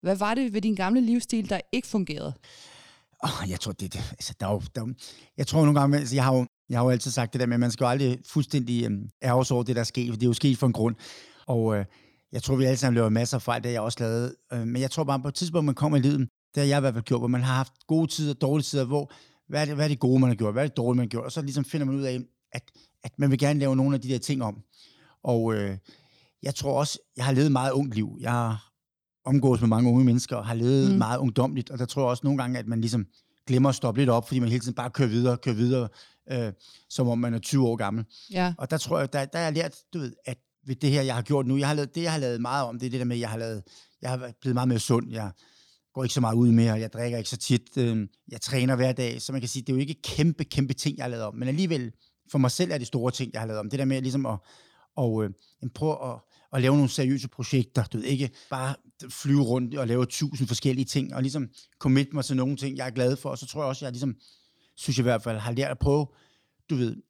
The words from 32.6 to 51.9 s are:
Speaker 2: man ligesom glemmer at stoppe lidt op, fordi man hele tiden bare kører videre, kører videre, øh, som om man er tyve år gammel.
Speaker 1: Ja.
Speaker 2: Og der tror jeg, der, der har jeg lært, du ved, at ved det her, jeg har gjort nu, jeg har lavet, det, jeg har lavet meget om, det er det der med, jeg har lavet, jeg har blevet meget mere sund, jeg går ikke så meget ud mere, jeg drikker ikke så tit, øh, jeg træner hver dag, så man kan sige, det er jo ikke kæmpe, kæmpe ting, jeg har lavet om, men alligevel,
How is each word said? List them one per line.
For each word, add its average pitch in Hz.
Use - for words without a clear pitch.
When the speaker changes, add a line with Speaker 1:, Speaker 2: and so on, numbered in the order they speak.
Speaker 2:
man 113
ligesom 110
glemmer 131
at 131
stoppe 117
lidt 135
op, 117
fordi 127
man 120
hele 120
tiden 120
bare 123
kører 135
videre, 120
kører 123
videre, 120
øh, 117
som 127
om 117
man 120
er 113
tyve 131
år 117
gammel. 107
Speaker 1:
Ja. 180
Speaker 2:
Og 131
der 156
tror 160
jeg, 139
der, 139
der 139
har 170
jeg 156
lært, 165
du 180
ved, 127
at 127
ved 131
det 143
her, 139
jeg 131
har 120
gjort 139
nu, 131
jeg 139
har 151
lavet, 147
det, 170
jeg 165
har 160
lavet 123
meget 127
om, 117
det 127
er 123
det 127
der 123
med, 120
jeg 117
har 110
lavet, 113
jeg 127
har 127
blevet 131
meget 127
mere 120
sund, 120
jeg 107
går 131
ikke 123
så 139
meget 113
ud 120
mere, 113
jeg 110
drikker 120
ikke 110
så 117
tit, -
øh, 113
jeg 110
træner 127
hver 127
dag, 120
så -
man 135
kan 123
sige, 131
det -
er 127
jo 131
ikke 143
kæmpe, 160
kæmpe 135
ting, -
jeg -
har 123
lavet 117
om, 107
men 123
alligevel, 143